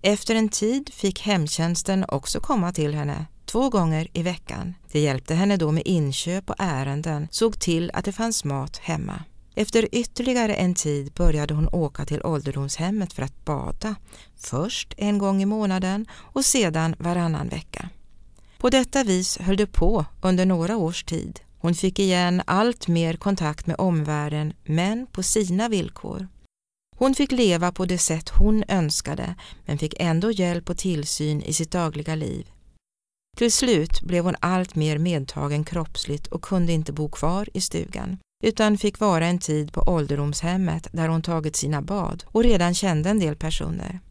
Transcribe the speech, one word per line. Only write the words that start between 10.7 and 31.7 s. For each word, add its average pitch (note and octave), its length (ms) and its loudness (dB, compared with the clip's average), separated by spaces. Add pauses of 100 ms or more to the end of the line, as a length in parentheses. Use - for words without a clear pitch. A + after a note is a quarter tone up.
tid C#3+ 380 -2
började D3+ 420 4
hon D3+ 180 2
åka D3+ 320 -2
till - 180 -4
ålderdomshemmet D3+ 920 -2
för - 100 -6
att - 220 -8
bada, D#3 500 -4 (420)
först - 600 -6
en G#3 220 0
gång G3 240 2
i G3 40 2
månaden G3 680 0
och - 320 -4
sedan E3 540 2
varannan E3+ 500 -2
vecka. - 400 -10 (680)
På B3 120 4
detta C4 340 4
vis F#3 340 0
höll F#3+ 180 0
det G3+ 100 2
på - 380 4 (160)
under F#3 260 4
några F#3 300 2
års F3 280 -2
tid. - 360 -8 (180)
Hon E3+ 160 0
fick F#3 240 0
igen F3+ 480 4
allt A3 420 2
mer E3 280 2
kontakt E3 500 -2
med E3 120 -2
omvärlden, D3+ 720 0 (120)
men G3 420 0
på - 160 -8
sina G3 460 0
villkor. - 600 -4 (680)
Hon C4+ 180 4
fick C#4 180 0
leva F3+ 400 4
på F#3 120 -2
det F3+ 140 0
sätt D#3+ 300 -2
hon G#3 400 6
önskade, D#3 680 -2 (320)
men D3 120 -2
fick D#3 200 -4
ändå E3+ 320 2
hjälp F3 400 -2
och F3 80 -4
tillsyn D3+ 640 -2
i - 100 -6
sitt D#3+ 180 -2